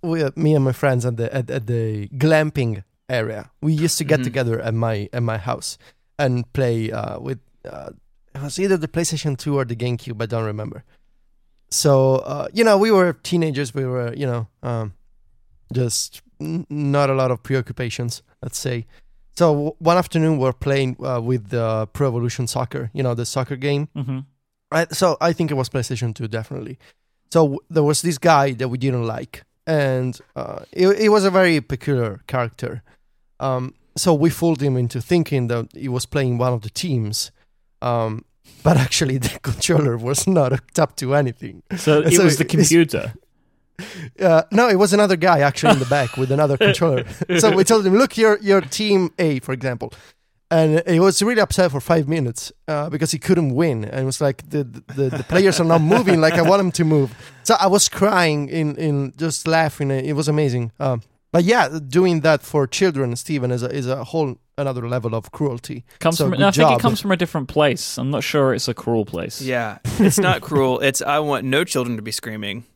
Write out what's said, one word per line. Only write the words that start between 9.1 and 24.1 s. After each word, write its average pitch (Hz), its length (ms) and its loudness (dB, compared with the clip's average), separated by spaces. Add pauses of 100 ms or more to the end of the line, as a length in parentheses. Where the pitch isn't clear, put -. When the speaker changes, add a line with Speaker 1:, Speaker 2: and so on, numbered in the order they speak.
Speaker 1:
two 143 220 -4
or 135 60 0
the 120 120 -6
GameCube, 120 460 -6
I 113 40 -4
don't 113 180 -4
remember. 107 400 -10 (840)
So, 135 460 4
uh, 139 360 -6
you 226 120 -4
know, 214 140 6
we 220 140 4
were 180 220 4
teenagers, 147 600 -2
we 135 120 -4
were, 123 280 -4
you 135 120 -6
know, 120 200 -4 (160)
um, 117 300 -4 (800)
just - 500 -4 (180)
n-, 160 300 -6
not 143 400 0
a 135 40 2
lot 131 160 0
of 123 120 -4
preoccupations, 123 800 -6 (200)
let's - 160 -10
say. 120 280 -6 (500)
So 165 160 4
w-, 147 260 -2
one 170 180 4
afternoon 160 420 2
we're 131 140 0
playing, 135 520 -2
uh, 127 160 -2
with 117 280 -2
the 110 440 -2
Pro 143 160 0
Evolution 120 380 -4
Soccer, 127 460 -6
you 147 100 -4
know, 123 120 0
the 117 120 -4
soccer 135 300 -4
game. 143 400 -4
Speaker 2:
Mm-hmm. 135 240 -6 (500)